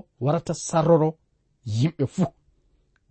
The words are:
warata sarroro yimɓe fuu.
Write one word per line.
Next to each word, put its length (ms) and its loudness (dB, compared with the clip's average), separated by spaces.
warata 340 -2
sarroro 560 2
yimɓe 420 0
fuu. 200 -2